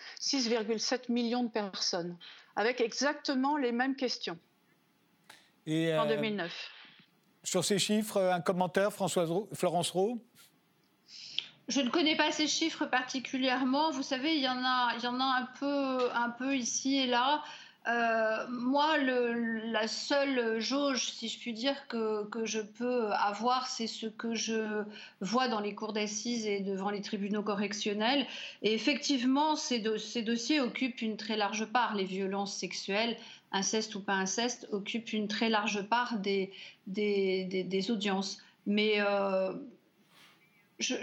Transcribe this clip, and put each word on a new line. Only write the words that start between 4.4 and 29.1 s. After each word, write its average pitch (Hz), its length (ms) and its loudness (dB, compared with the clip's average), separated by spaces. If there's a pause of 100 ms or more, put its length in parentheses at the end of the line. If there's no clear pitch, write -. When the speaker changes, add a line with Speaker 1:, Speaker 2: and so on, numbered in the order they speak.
Speaker 2:
Et, 160 300 2
Speaker 1:
qu'en 151 100 4
Speaker 2:
euh, 220 100 4
Speaker 1:
deux - 60 0
mille 214 140 0
neuf. 170 340 -6 (760)
Speaker 2:
sur 180 220 0
ces 202 140 2
chiffres, 214 420 2
un 180 200 4
commentaire, 196 520 2
Françoise 175 380 2
Ro-, 196 220 -2
Florence 170 360 2
Rowe ? 214 300 0 (1500)
Speaker 3:
Je 262 140 0
ne 247 80 0
connais 311 260 2
pas - 160 2
ces 302 160 0
chiffres - 380 -2
particulièrement. 262 1040 0
Vous 269 120 -4
savez, 285 320 -2
il 285 60 0
y 262 80 2
en 254 140 -2
a, 247 340 2
il 226 60 -8
y 247 40 0
en 247 120 -2
a 262 220 2
un 240 80 -6 (100)
peu, 269 540 0
un 240 160 0
peu 262 260 -2
ici 269 420 0
et 262 100 2
là. 254 360 2 (440)
Euh, 226 640 2
moi, 277 480 4
le, 233 720 2
la 220 160 2
seule 254 720 2
jauge, 262 520 0
si - 180 -8
je - 100 -8
puis 240 140 -6
dire, 277 340 -2
que, 214 380 -2
que 226 200 -4
je 214 140 -2
peux 233 540 -2
avoir, 220 540 0
c'est 226 200 -4
ce - 180 -8
que 226 300 -6
je 214 480 -2 (380)
vois 233 260 2
dans 220 120 0
les 208 140 -4
cours 214 200 -6
d'assises 214 520 -2
et 202 140 0
devant 196 300 -2
les 202 120 -4
tribunaux 202 400 -2
correctionnels. 208 840 0 (340)
Et 214 120 4
effectivement, 277 840 2